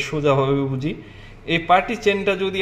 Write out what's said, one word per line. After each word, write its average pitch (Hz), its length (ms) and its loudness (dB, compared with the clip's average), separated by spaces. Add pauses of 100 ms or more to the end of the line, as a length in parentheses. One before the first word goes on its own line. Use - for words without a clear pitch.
সোজাভাবে 139 600 2
বুঝি। 135 220 -4 (600)
এই 170 160 2
পার্টি 185 260 4 (100)
চেনটা 196 280 2 (120)
যদি 190 180 -2